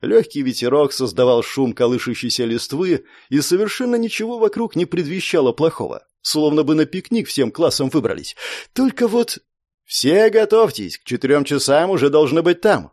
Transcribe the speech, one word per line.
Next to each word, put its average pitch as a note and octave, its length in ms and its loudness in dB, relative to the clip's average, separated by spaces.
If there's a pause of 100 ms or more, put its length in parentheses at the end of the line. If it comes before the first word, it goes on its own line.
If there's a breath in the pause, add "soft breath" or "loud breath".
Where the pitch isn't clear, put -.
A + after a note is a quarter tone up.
Лёгкий G#3 400 0
ветерок C3 500 0
создавал B2 500 2
шум B2+ 300 -2
колышущейся A#2+ 720 -2
листвы, C#3 600 -2 (240 soft breath)
и C#3+ 120 2
совершенно G#3 560 0
ничего A3+ 420 -4
вокруг A3 380 0
не E3+ 80 0
предвещало E3+ 680 -2
плохого. A#2 540 -4 (140)
Словно D3+ 440 0
бы C#3+ 100 2
на D#3 120 4
пикник F#3 420 -4
всем B2 220 -2
классом C#3+ 380 0
выбрались. - 480 -4 (360 loud breath)
Только B3 360 0
вот: A#3 300 -2 (460)
"Все F#3+ 440 2
готовьтесь, G#3 720 2
к - 60 -20
четырём C3+ 400 0
часам C#3+ 460 0
уже D3 200 2
должны D3+ 320 4
быть F3 180 2
там". C#3 320 0